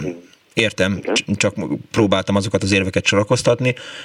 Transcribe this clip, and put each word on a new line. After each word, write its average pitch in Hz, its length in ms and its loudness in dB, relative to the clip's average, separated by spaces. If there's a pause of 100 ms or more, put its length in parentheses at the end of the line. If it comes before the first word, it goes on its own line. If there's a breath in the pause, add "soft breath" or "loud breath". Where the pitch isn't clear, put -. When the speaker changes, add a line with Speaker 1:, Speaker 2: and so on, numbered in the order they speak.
(540)
Speaker 1:
Értem, 101 440 0
Speaker 2:
Igen. 92 160 -4
Speaker 1:
c-, - 100 -2 (120)
csak 101 180 0 (360)
próbáltam 98 460 2
azokat 98 260 0
az 98 100 0
érveket 95 340 2
sorakoztatni, 123 680 2 (300 loud breath)